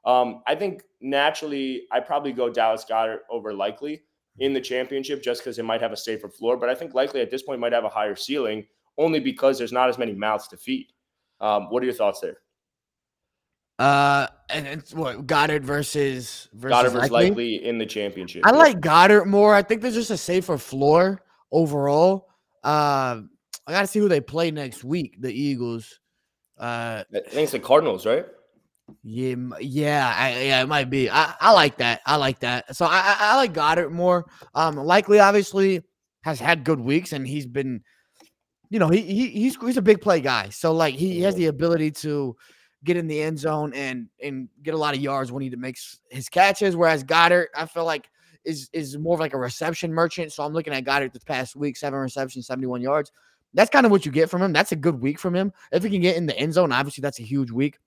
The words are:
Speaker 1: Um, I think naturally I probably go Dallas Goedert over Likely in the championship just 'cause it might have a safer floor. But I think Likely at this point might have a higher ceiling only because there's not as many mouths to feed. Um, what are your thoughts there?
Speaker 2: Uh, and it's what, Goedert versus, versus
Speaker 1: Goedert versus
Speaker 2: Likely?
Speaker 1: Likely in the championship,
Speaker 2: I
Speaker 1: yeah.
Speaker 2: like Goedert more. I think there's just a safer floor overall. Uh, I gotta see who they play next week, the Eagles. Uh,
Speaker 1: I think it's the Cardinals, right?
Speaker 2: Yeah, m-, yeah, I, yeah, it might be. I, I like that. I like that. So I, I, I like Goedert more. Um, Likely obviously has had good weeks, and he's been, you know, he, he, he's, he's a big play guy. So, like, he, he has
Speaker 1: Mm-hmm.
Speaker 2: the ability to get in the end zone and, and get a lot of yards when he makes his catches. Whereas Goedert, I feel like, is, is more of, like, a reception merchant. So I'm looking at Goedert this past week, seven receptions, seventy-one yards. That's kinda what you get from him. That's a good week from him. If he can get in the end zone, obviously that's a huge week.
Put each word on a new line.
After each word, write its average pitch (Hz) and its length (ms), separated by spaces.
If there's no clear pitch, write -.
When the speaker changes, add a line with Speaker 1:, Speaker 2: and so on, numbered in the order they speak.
Speaker 1:
Um, 123 420
I 151 80
think - 300
naturally 139 880
I 123 100
probably 143 320
go 120 180
Dallas 113 380
Goedert 113 320
over 110 220
Likely 110 500
in 135 140
the 131 80
championship 135 640
just 120 200
'cause 117 160
it 117 60
might 113 160
have 113 120
a 107 40
safer 107 320
floor. 117 280
But 120 120
I 127 60
think 131 200
Likely 131 260
at 117 100
this 131 120
point 135 160
might 120 140
have 117 120
a 107 40
higher 104 260
ceiling 110 520
only 156 240
because 131 380
there's 117 140
not 127 160
as 123 100
many 117 140
mouths 104 360
to 92 80
feed. 131 300
Um, 104 300
what 123 120
are 127 40
your 123 80
thoughts 101 260
there? 82 180
Speaker 2:
Uh, 143 480
and 147 180
it's 143 260
what, 135 360
Goedert 151 340
versus, 139 920
versus 120 240
Speaker 1:
Goedert 123 160
versus 123 200
Speaker 2:
Likely? 117 160
Speaker 1:
Likely 117 360
in 117 140
the 110 80
championship, 98 580
Speaker 2:
I 208 60
Speaker 1:
yeah. 254 60
Speaker 2:
like 285 240
Goedert 180 460
more. 202 280
I 202 80
think 214 200
there's 240 120
just 226 160
a 202 60
safer 180 420
floor 156 640
overall. 156 760
Uh, 139 560
I 151 40
gotta 196 140
see 208 140
who 208 80
they 160 120
play 160 300
next 143 320
week, 131 380
the 123 120
Eagles. 120 680
Uh, 117 460
Speaker 1:
I 104 60
think - 140
it's 147 180
the 123 80
Cardinals, 127 440
right? 131 220
Speaker 2:
Yeah, 123 260
m-, 123 300
yeah, 139 560
I, 123 260
yeah, 135 200
it 131 40
might 143 240
be. 131 180
I, 143 320
I 208 120
like 156 240
that. 120 280
I 147 120
like 135 240
that. 123 340
So 175 100
I, 170 140
I, 190 220
I 214 160
like 254 180
Goedert 160 380
more. 175 360
Um, 160 180
Likely 190 460
obviously 196 640
has 147 180
had 156 240
good 143 160
weeks, 147 320
and 135 160
he's 143 180
been, 127 380
you 214 80
know, 170 100
he, 190 140
he, 202 260
he's, 226 280
he's 240 200
a 233 60
big 202 180
play 175 200
guy. 123 280
So, 160 240
like, 160 220
he, 180 180
he 175 100
has 190 120
Speaker 1:
Mm-hmm. 180 60
Speaker 2:
the 165 60
ability 156 460
to 147 440
get 175 120
in 170 100
the 156 140
end 156 180
zone 151 360
and, 127 340
and 131 260
get 156 100
a 160 40
lot 151 180
of 135 60
yards 135 320
when 139 100
he 131 80
makes 127 500
his 127 180
catches. 196 480
Whereas 160 260
Goedert, 170 440
I 160 100
feel 165 180
like, 156 240
is, 147 280
is 147 240
more 160 180
of, 156 60
like, 156 140
a 135 40
reception 160 540
merchant. 160 400
So 147 120
I'm 151 80
looking 156 200
at 131 120
Goedert 135 280
this - 120
past 131 320
week, 143 200
seven 139 220
receptions, 131 480
seventy-one 127 340
yards. 143 300
That's 214 160
kinda 262 180
what 202 160
you 147 80
get 160 160
from 180 140
him. 190 100
That's 160 200
a 175 40
good 147 240
week 139 180
from 180 160
him. 190 180
If 175 100
he 220 60
can 196 140
get 175 140
in 170 100
the 143 120
end 151 140
zone, 165 180
obviously 139 300
that's 139 180
a 117 60
huge 127 260
week. 139 360